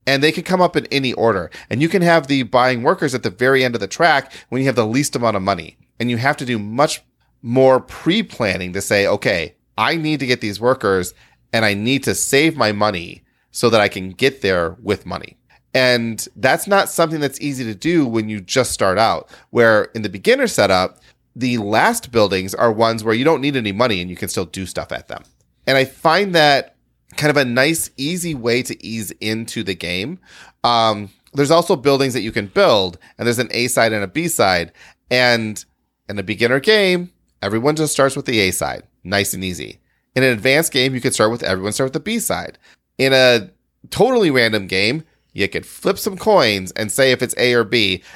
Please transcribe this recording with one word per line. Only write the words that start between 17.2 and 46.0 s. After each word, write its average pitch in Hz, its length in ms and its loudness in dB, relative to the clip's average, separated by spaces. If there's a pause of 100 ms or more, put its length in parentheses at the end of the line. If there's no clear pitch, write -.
that's 139 200 -4
easy 135 240 -6
to 110 100 -6
do 156 320 0
when 113 220 -2
you 107 120 -8
just 120 320 0
start 95 260 0
out, 98 300 0 (220)
where 113 340 6 (100)
in 110 80 -6
the 104 60 -6
beginner 220 380 0
setup, 95 520 2 (380)
the 120 220 -2
last 120 520 0
buildings 98 440 2
are 117 180 2
ones 113 320 0
where 110 100 0
you 120 100 -2
don't 156 160 2
need 139 160 -2
any 107 160 -2
money 107 280 0
and 90 100 -6
you 87 60 -10
can 92 120 -8
still 95 160 -4
do 92 220 -10
stuff - 260 -8
at - 160 -12
them. - 140 -14 (440)
And 135 120 2
I 135 80 4
find 175 480 0
that 147 420 2 (400)
kind 151 140 0
of 139 60 2
a 143 80 2
nice, 131 520 0
easy 165 380 -6
way 120 280 -2
to - 240 -10
ease 110 340 -8
into 113 420 -6
the 92 120 -4
game. 92 440 -6 (460)
Um, 113 460 2 (240)
there's 139 160 0
also 170 260 4
buildings 135 380 2
that 127 80 -2
you 110 100 -6
can 101 140 -4
build, 104 520 2 (180)
and 110 100 -4
there's 120 120 0
an 123 120 -2
A 120 180 -2
side 113 240 2
and 104 120 -2
a 95 40 -8
B 160 200 -4
side. 92 440 0 (380)
And 117 520 0 (460)
in 101 100 -10
a 98 40 -6
beginner 113 380 0
game, 180 500 2 (300)
everyone 151 360 0
just 156 160 -2
starts 135 240 2
with 139 100 -8
the 113 140 0
A 92 100 2
side, 67 320 -6 (220)
nice 98 280 -2
and 92 120 -8
easy. 76 360 -10 (340)
In 127 80 0
an 131 100 4
advanced 131 400 0
game, 131 220 0
you 123 60 -6
could 120 140 -2
start 110 160 2
with, 120 120 -6
everyone 95 300 -2
start 135 140 -2
with 131 80 -8
the 156 60 -4
B 220 180 -4
side. - 400 -6 (400)
In 135 160 4
a 123 360 4 (400)
totally 220 400 2
random 110 360 2
game, 104 380 -2 (300)
you 98 140 -2
could - 160 -6
flip - 340 -4
some 190 200 -8